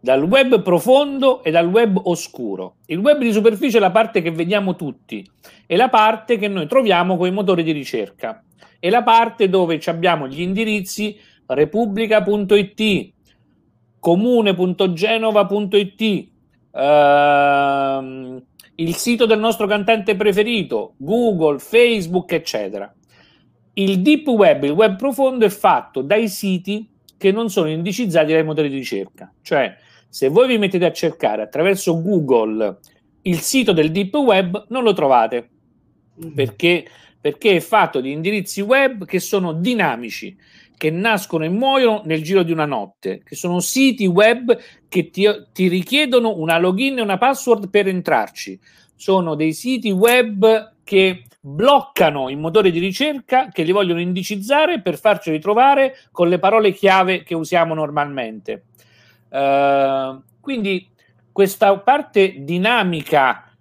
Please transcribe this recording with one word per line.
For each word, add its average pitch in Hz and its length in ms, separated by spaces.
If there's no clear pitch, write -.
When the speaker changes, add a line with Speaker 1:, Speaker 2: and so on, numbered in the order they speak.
Speaker 1:
dal 135 160
web 240 400
profondo 262 800
e 165 60
dal 165 160
web 202 380
oscuro. 101 720
Il 165 140
web 294 180
di 240 140
superficie 220 460
è - 20
la 196 100
parte 220 320
che 165 80
vediamo 180 460
tutti, 120 520
è 165 100
la 233 140
parte 220 480
che 202 100
noi 185 200
troviamo 185 500
con 180 100
i 185 40
motori 185 320
di 160 80
ricerca, 120 720
è 175 140
la 233 100
parte 226 480
dove 175 300
ci - 100
abbiamo 165 380
gli 139 140
indirizzi 208 760
repubblica 208 720
punto 202 320
it, 202 600
comune 208 540
punto 180 400
genova 208 540
punto 202 280
it, 202 540
ehm, 139 1700
il 165 180
sito 233 320
del 214 140
nostro 220 260
cantante 208 500
preferito, 202 840
Google, 165 600
Facebook, 196 720
eccetera. 104 640
Il 190 280
deep 196 260
web, 175 380
il 139 60
web 190 260
profondo, 262 480
è 202 40
fatto 151 540
dai 208 260
siti 196 580
che 196 140
non 226 180
sono 165 220
indicizzati 170 600
dai 160 120
motori 156 260
di 135 60
ricerca. 104 680
Cioè, 131 360
se - 220
voi 226 180
vi 247 100
mettete 185 280
a 160 80
cercare 113 480
attraverso 170 600
Google 117 760
il 175 160
sito 220 340
del 160 180
deep 196 240
web, 196 540
non 247 140
lo 214 100
trovate. 120 560
Speaker 2:
Mm. 160 100
Speaker 1:
Perché? 151 520
Perché 170 380
è - 20
fatto 175 400
di 135 140
indirizzi 190 480
web 254 420
che 185 160
sono 185 320
dinamici, 156 840
che 156 120
nascono 185 540
e 156 60
muoiono 240 560
nel 156 180
giro 185 200
di 165 100
una 156 120
notte, 101 600
che - 100
sono 175 240
siti 233 460
web 226 520
che 175 220
ti, 196 180
ti 185 160
richiedono 226 680
una 165 220
login 226 400
e - 20
una 196 160
password 240 520
per 196 200
entrarci. 123 680
Sono 180 400
dei 160 160
siti 233 400
web 220 800
che 190 420
bloccano 151 880
i 139 80
motori 170 340
di 165 80
ricerca, 254 720
che 175 120
li 170 100
vogliono 185 260
indicizzare 208 800
per 170 180
farceli 170 420
trovare 262 580
con 175 180
le 180 100
parole 208 320
chiave 185 520
che 175 120
usiamo 160 380
normalmente. 139 920
Eh, 139 880
quindi 196 480
questa 196 480
parte 233 560
dinamica 170 1040